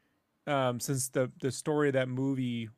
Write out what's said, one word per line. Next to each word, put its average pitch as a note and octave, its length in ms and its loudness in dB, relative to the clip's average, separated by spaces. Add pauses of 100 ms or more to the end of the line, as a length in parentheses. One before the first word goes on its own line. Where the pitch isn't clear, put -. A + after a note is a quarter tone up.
(460)
um, C3 340 2
since C3+ 300 -2
the, B2+ 200 0 (120)
the C3+ 100 0
story D3 380 0
of B2+ 60 2
that B2+ 120 2
movie B2+ 720 -2